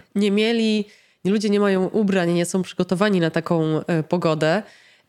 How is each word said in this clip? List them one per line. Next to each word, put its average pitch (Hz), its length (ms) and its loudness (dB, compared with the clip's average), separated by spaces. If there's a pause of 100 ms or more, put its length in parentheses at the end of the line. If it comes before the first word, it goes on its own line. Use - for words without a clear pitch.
(140)
Nie 202 160 0
mieli, 214 540 0 (400)
ludzie 202 260 0
nie 202 100 2
mają 190 280 2
ubrań, 190 440 0
nie 175 140 0
są 185 160 -2
przygotowani 185 580 0
na 165 100 0
taką, 160 560 0
e, 165 160 0
pogodę. 165 600 0 (460)